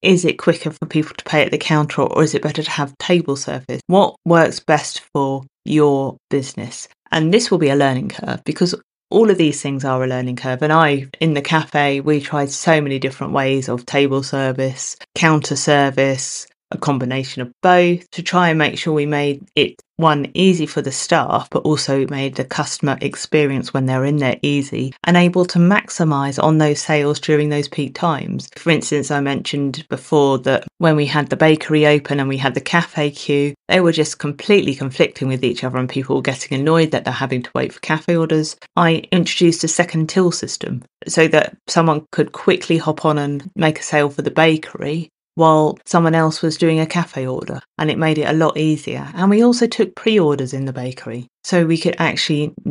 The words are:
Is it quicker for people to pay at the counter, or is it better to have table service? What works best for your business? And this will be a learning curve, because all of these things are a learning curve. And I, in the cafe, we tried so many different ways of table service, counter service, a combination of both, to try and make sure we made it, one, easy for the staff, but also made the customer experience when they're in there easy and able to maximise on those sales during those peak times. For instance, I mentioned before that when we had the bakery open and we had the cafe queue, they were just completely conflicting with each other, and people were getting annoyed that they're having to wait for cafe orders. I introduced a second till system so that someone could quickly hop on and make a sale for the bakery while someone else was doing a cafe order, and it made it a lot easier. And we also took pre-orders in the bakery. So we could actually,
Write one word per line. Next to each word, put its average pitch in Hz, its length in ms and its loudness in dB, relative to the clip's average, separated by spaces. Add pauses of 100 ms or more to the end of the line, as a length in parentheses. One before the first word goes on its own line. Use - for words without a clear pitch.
Is 180 240 4
it - 140 -2
quicker 165 320 -2
for 160 160 -10
people 156 280 -2
to - 80 -14
pay 151 220 0
at - 60 -2
the 151 80 0
counter, 151 420 0
or - 220 2
is 156 100 0
it 143 80 -2
better 151 220 -4
to - 80 -8
have 139 260 -6
table 170 380 0
service? 135 500 -8
What 185 300 2 (100)
works 165 340 4
best - 440 -2 (100)
for 135 300 -4 (200)
your 143 540 2 (140)
business? - 580 -6 (220)
And 160 200 2
this 240 200 2
will 180 80 4
be 151 100 2
a 135 60 2
learning 131 340 0
curve, - 340 -8
because - 300 -2 (360)
all 220 200 4
of 185 80 4
these 156 240 0
things 139 240 -6
are 131 180 -2
a 127 40 -2
learning 127 300 -4
curve. 127 240 -6
And 151 120 2
I, 143 340 4 (140)
in 160 120 2
the 143 80 -2
cafe, 143 600 0
we 147 180 2
tried 143 300 -4
so 160 320 2
many 135 180 -4
different 135 340 -6
ways 135 360 0
of 123 160 -6
table 139 380 0
service, 131 760 -4 (180)
counter 151 420 2
service, 135 920 0 (260)
a - 40 -4
combination 131 640 -4
of 123 100 -10 (100)
both, 180 500 4
to 170 120 -10
try 175 240 2
and 160 100 2
make 151 200 0
sure 160 160 -2
we 147 120 0
made 143 380 -2 (140)
it, - 180 0 (220)
one, 151 360 2
easy 180 320 4
for 151 160 -4
the 135 100 -4
staff, 127 580 -2
but - 140 -2
also 139 440 0
made 135 280 -6
the 131 100 -4
customer 135 560 -4
experience 139 720 -2
when 131 120 -2
they're 131 200 0
in 143 120 0
there 131 240 -2
easy 139 520 -2 (100)
and 175 140 4
able 180 260 4
to 180 160 0
maximise 143 800 0
on 156 180 4
those 147 200 2
sales 147 400 0
during 151 300 0
those 147 180 -2
peak 139 260 -6
times. 135 600 -4
For - 140 -4
instance, 147 420 -2
I 143 80 0
mentioned 139 720 -4
before 139 500 2
that 127 260 0 (120)
when 160 180 4
we 147 120 2
had 143 200 0
the 135 80 -4
bakery 156 500 4
open 147 360 2
and 135 80 -2
we 135 80 -2
had 131 160 -2
the 139 80 -4
cafe 156 500 -2
queue, 143 420 -2 (140)
they 185 140 2
were 170 100 4
just 156 260 -2
completely 147 560 0
conflicting 135 540 -2
with 131 160 -2
each 120 220 -2
other, 127 120 -4
and 127 120 -2
people 135 260 -4
were 135 60 0
getting 135 360 -6
annoyed 156 340 2
that - 120 -2
they're 127 100 -4
having 127 300 -4
to - 100 -18
wait 131 200 -4
for - 80 -20
cafe 160 340 -2
orders. 160 400 0 (220)
I 165 340 2
introduced 170 540 2
a - 20 0
second 165 400 0
till 180 240 2
system - 520 -8 (220)
so 160 220 4
that 151 260 2 (140)
someone 160 460 2
could - 180 0
quickly - 460 0
hop 156 260 -4
on 151 140 2
and 143 400 -4
make 156 240 0
a - 20 -12
sale 147 260 0
for 143 120 -6
the - 100 -4
bakery 160 800 0 (260)
while 156 500 4
someone 165 280 2
else 160 280 2
was 160 160 -2
doing 160 240 2
a 160 40 0
cafe 160 400 -4
order, 131 360 -8 (160)
and 156 120 0
it 135 80 -4
made 156 200 2
it 147 100 0
a 143 60 0
lot 160 240 2
easier. 151 580 -2
And 180 140 2
we 208 120 6
also 240 240 4
took - 300 -2
pre-orders 147 580 2
in 135 120 -4
the 131 80 -6
bakery. 123 520 -10 (180)
So 175 220 2
we 165 120 2
could 165 200 -2
actually, 151 560 -2 (180)